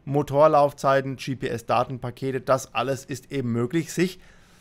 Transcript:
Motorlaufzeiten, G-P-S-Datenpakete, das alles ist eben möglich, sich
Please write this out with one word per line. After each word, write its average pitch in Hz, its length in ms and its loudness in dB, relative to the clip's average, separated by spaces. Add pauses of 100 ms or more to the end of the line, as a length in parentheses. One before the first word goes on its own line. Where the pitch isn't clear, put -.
Motorlaufzeiten, 139 1120 2
G-P-S-Datenpakete, 123 1200 -4
das - 340 0
alles 123 300 -2
ist - 260 -12
eben 127 220 -4
möglich, 123 400 -2
sich 185 260 0 (420)